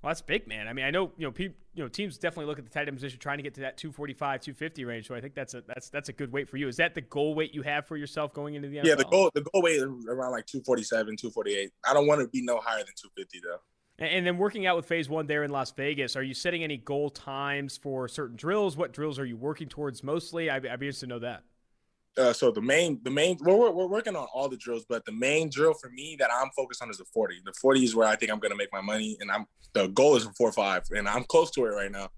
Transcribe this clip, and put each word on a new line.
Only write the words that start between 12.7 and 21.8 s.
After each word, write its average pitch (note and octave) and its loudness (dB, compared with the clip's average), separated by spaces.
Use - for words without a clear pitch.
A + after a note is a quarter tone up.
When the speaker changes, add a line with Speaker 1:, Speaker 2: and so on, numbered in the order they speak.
Speaker 2:
than G2+ -10
two G2+ -20
fifty F#2 -12
though. F2 -8
Speaker 1:
And, D#3+ -4
and F3+ 0
then F3 0
working G3+ 0
out F3+ 4
with E3 -4
phase E3 0
one D#3 -2
there D3 0
in C#3+ -4
Las C3+ -4
Vegas, C#3 -2
are C3+ -4
you C3 -6
setting F3 -4
any D3+ -4
goal C#3+ -4
times C#3 -6
for C3 -4
certain A#2+ -8
drills? F3+ 0
What D#3+ -4
drills D3 -6
are C#3 -4
you A#2+ -6
working C#3+ -6
towards C#3+ -8
mostly? E3 -2
I'd, C3+ -2
I'd A#2+ -6
be C#3 -4
interested C#3 -8
to B2+ -10
know A#2+ -6
that. A#2 -8